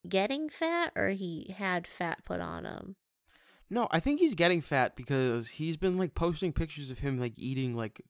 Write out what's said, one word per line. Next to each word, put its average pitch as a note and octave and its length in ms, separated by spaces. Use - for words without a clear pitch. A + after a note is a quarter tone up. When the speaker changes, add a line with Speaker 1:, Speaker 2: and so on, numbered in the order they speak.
Speaker 1:
getting A#3 400
fat E4 480
or G3 140
he F#3 460
had F#3 300
fat - 380
put - 160
on E3 240
him. - 320
Speaker 2:
No, A3+ 200
I E3 100
think D4 200
he's D#4 140
getting E3+ 280
fat C3 340
because B2 540
he's D#3+ 260
been, F#3 220
like, F3+ 160
posting E3+ 400
pictures D3 360
of B2 100
him, C3+ 200
like, A#2+ 160
eating, C3 400
like, A2 340